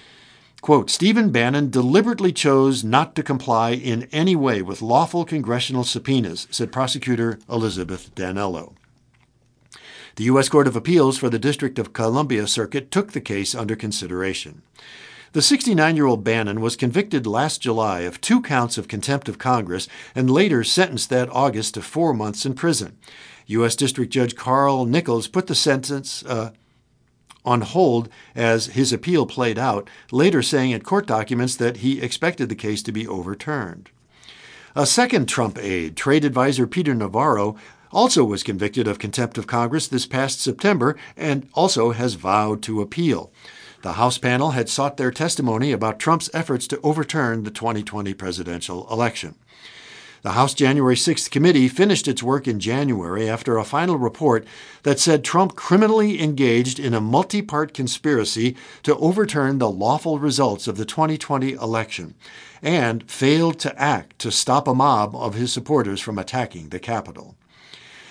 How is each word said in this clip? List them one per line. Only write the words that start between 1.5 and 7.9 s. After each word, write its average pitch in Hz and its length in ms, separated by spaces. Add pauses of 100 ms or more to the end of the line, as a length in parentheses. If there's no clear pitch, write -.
deliberately 180 600
chose 135 520
not 131 320
to 156 60
comply 117 500
in 120 420
any 170 240
way 127 240
with 92 200
lawful 160 440
congressional 127 580
subpoenas," 117 640
said - 220
prosecutor 123 640 (120)
Elizabeth 92 640